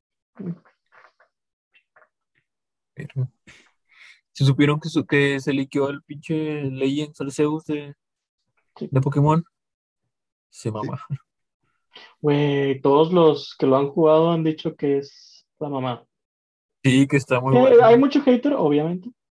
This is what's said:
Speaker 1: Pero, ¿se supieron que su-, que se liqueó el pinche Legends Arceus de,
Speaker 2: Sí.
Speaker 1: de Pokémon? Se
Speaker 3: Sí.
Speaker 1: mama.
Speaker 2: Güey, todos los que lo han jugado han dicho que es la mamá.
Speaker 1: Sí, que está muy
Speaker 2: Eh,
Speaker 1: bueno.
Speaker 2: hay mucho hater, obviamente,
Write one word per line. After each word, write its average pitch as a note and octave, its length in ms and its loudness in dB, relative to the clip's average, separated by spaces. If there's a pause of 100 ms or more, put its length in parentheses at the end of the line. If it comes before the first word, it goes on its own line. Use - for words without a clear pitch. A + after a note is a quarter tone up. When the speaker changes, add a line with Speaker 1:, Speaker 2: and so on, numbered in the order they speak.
(3000)
Speaker 1:
Pero, C3 380 -10 (1000)
¿se - 120 -4
supieron C#3+ 360 2
que E3 100 -10
su-, D#3+ 160 -4
que C#3+ 340 0
se C#3 140 -4
liqueó C#3 360 -4
el C#3+ 120 -12
pinche D3+ 640 -8
Legends C#3 580 -6
Arceus D3+ 440 -4
de, D3 280 -10 (840)
Speaker 2:
Sí. D3 160 -12
Speaker 1:
de C3 100 0
Pokémon? D3 420 0 (1080)
Se - 200 -10
Speaker 3:
Sí. - 20 -4
Speaker 1:
mama. A2 280 -10 (1200)
Speaker 2:
Güey, C#3+ 600 -2
todos D3 320 2
los D#3 460 2
que C#3 80 0
lo C3+ 100 4
han C#3+ 120 -2
jugado D#3+ 420 2
han E3 120 -2
dicho D#3 320 -6
que C#3 240 -2
es - 460 -16 (140)
la D3+ 100 -8
mamá. C3 340 -8 (800)
Speaker 1:
Sí, C3+ 240 4
que C#3+ 100 -2
está C3 220 -2
muy - 160 0
Speaker 2:
Eh, B3 40 6
Speaker 1:
bueno. B3 260 8
Speaker 2:
hay A#3 140 8
mucho C#4 240 2
hater, B3+ 300 2
obviamente, E3+ 580 -2 (200)